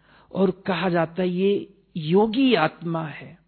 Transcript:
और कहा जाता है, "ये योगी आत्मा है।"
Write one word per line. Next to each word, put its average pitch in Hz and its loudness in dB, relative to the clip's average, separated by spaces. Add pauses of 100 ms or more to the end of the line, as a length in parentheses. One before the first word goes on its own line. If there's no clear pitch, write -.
(320)
और 185 0
कहा 185 -2
जाता 170 0
है, 180 0
"ये 190 -2 (200)
योगी 214 2
आत्मा 160 -2
है।" 151 -16